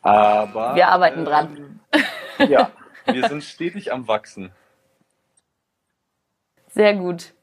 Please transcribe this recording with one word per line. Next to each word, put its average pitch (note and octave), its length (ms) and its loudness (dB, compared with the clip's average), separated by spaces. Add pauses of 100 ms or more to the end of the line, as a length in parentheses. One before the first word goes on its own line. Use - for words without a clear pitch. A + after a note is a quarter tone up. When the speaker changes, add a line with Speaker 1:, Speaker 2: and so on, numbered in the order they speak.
Speaker 1:
Aber, G#2+ 720 2
Speaker 2:
Wir F3+ 140 4
arbeiten F3+ 300 2
Speaker 1:
ähm, D#3+ 60 -6
Speaker 2:
dran. D3 540 -4 (720)
Speaker 1:
ja, - 220 4 (340)
wir C4 240 -2
sind D3 140 -8
stetig E3+ 500 -8
am B2+ 160 -8
Wachsen. G2+ 420 -6 (2250)
Speaker 2:
Sehr G#3 260 2
gut. F3+ 480 -8